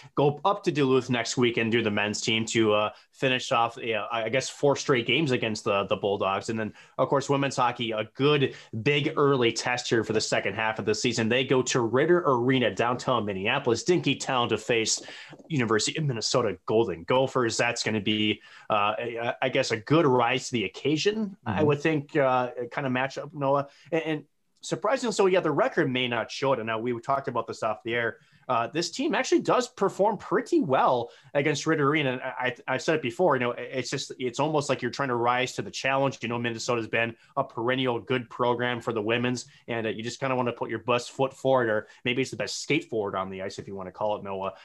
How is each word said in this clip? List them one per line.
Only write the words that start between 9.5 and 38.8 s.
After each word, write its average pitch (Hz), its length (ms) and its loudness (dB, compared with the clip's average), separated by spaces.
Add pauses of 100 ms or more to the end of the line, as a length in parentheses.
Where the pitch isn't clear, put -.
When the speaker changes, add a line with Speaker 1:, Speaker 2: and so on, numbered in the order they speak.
Speaker 1:
test 123 380 -4
here 113 160 4
for - 80 -2
the 110 80 2
second 113 320 -2
half 110 260 -2
of 107 60 -6
the 104 100 2
season. 113 320 0
They 123 160 2
go 131 200 4
to - 180 0
Ritter 143 440 4
Arena, 123 480 4
downtown 117 520 0
Minneapolis, 104 580 0
dinky 147 320 2
town, 120 340 0
to 113 80 2
face 113 440 0 (460)
University 113 500 2
of 156 80 -2
Minnesota 117 600 0
Golden 107 380 2
Gophers. 127 540 2
That's 117 260 0
gonna 110 160 0
be, 107 420 0 (280)
uh, 104 280 2
I, 120 440 -4
I 135 80 0
guess, 131 220 0
a 113 60 0
good 151 280 2
rise 127 420 2
to - 60 -6
the 110 120 0
occasion, 190 800 -2
I - 140 -2
Speaker 2:
Mm-hmm. 151 60 4
Speaker 1:
would 147 160 2
think, 156 340 -2
uh, 127 360 2 (200)
kind 143 160 -4
of 127 60 -2
matchup, 135 400 -4
Noah. 139 340 0 (240)
And, 165 120 0
and 156 200 -4 (380)
surprisingly 226 520 -2
so, 202 120 4
yeah, 185 160 4
the 156 100 0
record 165 400 2
may 123 160 0
not 117 240 -2
show 135 220 0
it. 113 60 0
And 110 80 -6
now 113 120 -2
we 120 220 -2
talked 139 260 -2
about 120 200 -2
this 110 160 -8
off 110 200 -4
the 113 120 -2
air. 117 220 -2 (300)
Uh, 117 260 0
this 170 160 -2
team 277 240 -2
actually 254 280 2
does 208 260 2
perform 196 500 0
pretty - 420 0
well 135 520 2 (240)
against 147 320 0
Ritter 151 200 2
Arena. 143 260 2
And 127 80 -6
I, 131 180 -8
I, 127 160 -2 (180)
I've 127 80 -2
said 165 140 2
it 156 80 -2
before, 139 320 2
you 123 60 0
know, 120 100 2
it's 123 400 -6
just, 139 260 -6
it's 123 220 -4
almost 147 300 0
like 127 120 0
you're 123 80 -2
trying 139 200 -2
to 123 60 0
rise 123 380 0
to - 80 -6
the 101 80 -12
challenge. 135 540 0
You 113 60 -4
know, 117 100 -4
Minnesota's 117 480 -2
been 117 280 -2 (220)
a 135 60 0
perennial 127 560 -2
good 123 280 -2
program 120 540 0